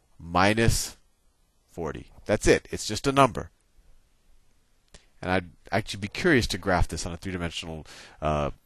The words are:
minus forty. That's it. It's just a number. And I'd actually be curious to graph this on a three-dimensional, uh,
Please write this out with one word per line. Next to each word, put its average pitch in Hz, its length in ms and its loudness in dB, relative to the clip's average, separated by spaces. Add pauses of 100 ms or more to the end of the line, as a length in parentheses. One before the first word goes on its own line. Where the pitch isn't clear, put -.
(160)
minus 98 800 2 (760)
forty. 73 360 -8 (180)
That's 104 220 0
it. 123 240 4
It's - 160 -8
just 107 200 -6
a 139 60 2
number. 135 380 2 (1700)
And 90 100 -4
I'd 92 200 -2 (220)
actually 104 280 -2
be 104 80 -6
curious 139 380 2
to 101 120 -4
graph 87 280 2
this - 180 -6
on 87 80 -6
a 85 40 -8
three-dimensional, 85 680 -8 (380)
uh, 76 280 0 (160)